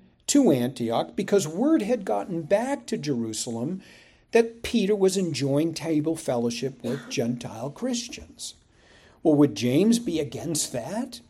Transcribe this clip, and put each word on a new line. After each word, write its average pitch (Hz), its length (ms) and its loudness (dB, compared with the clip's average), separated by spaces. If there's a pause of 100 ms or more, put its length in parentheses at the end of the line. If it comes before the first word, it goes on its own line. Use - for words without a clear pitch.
(260)
to 262 240 6
Antioch 120 640 0
because 196 320 2
word 226 360 2
had 202 220 -2
gotten 202 380 -2
back 247 440 0
to - 120 -4
Jerusalem 123 840 -4 (520)
that 226 300 2
Peter 208 320 2
was 190 220 4
enjoying 151 580 0
table 160 420 0
fellowship 123 680 -2
with - 240 -4
Gentile 117 600 -4
Christians. - 840 -8 (680)
Well, 156 140 4
would 139 180 6
James 135 440 4
be 160 220 -4
against 143 520 -6
that? 185 580 -8